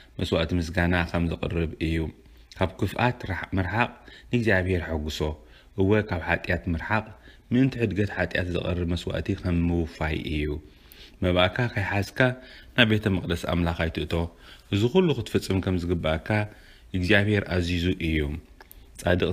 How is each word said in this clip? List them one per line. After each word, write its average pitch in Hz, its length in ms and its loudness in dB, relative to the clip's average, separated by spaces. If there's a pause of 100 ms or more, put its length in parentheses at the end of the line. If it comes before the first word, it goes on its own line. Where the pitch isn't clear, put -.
(140)
መስዋእቲ 85 400 0
ምስጋና 87 400 0 (100)
ከም 85 240 0
ዘቕርብ 82 520 -2
እዩ። 80 180 0 (540)
ካብ - 200 -2
ክፍኣት - 520 -2
ራሕ-፣ - 280 -8
ምርሓቕ 95 380 0 (340)
ንእግዚኣብሔር 92 580 2
ሓጉሶ። 78 380 -4 (560)
እወ 98 140 4 (120)
ካብ 95 200 -6
ሓጢኣት 85 440 -2
ምርሓቕ 104 380 -2 (420)
ምእንቲ 127 300 2
ዕድገት 104 340 0
ሓጢኣት 90 380 -2
ዘቕርብ 87 400 -2
መስዋእቲ 85 460 -4
ከም 87 260 -2
ምውፋይ 82 560 -2 (100)
እዩ። 76 200 -2 (720)
መባእካ 90 380 2 (120)
ከይሓዝካ 101 500 -2 (520)
ናብ 120 180 4
ቤተ 107 200 2
መቕደስ 87 360 0
ኣምላኽ 85 360 0
ኣይትእቶ። 80 340 -2 (540)
እዚ 101 200 0
ኩሉ 175 260 4
ክትፍጽም 98 460 0
ከም 92 180 0
ዝግባእካ 85 500 0 (640)
እግዚኣብሔር 101 560 4
ኣዚዙ 87 380 0 (140)
እዩ። 80 180 0 (800)
ጻድቕ 87 360 2